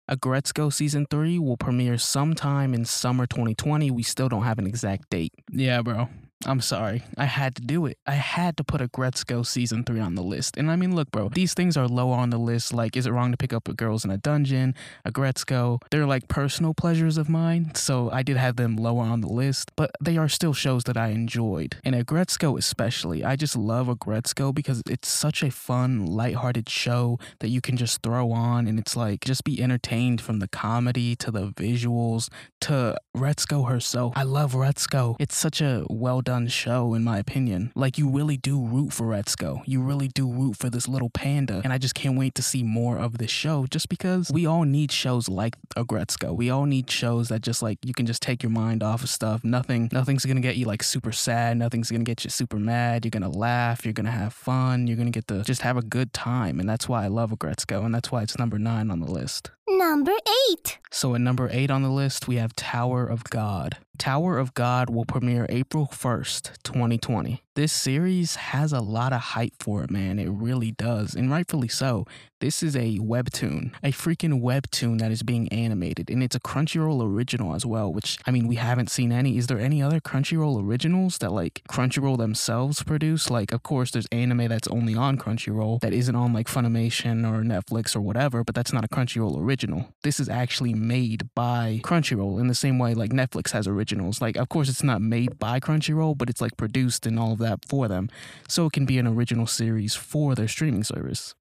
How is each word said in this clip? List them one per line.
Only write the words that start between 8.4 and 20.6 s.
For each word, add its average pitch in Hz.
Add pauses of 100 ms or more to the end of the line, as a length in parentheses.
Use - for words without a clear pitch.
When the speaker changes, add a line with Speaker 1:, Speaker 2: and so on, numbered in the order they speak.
Speaker 1:
to 156
put 143
Aggretsuko 123
Season 117
three 117
on 92
the 92
list. 90
And 156
I 170
mean, 180
look, 151
bro, 104
these 170
things 180
are 135
low 123
on 123
the 117
list. 117
Like, 117
Is 127
It 113
Wrong 123
to 120
Pick -
Up 113
Girls 110
in 98
a 98
Dungeon, 135 (320)
Aggretsuko? 120 (100)
They're, 151
like, 135
personal 151
pleasures 165
of 151
mine, 165
so 123
I 127
did 135
have 127
them 117
lower 117
on 113
the 101
list, 131
but 151
they 170
are 160
still 156
shows 131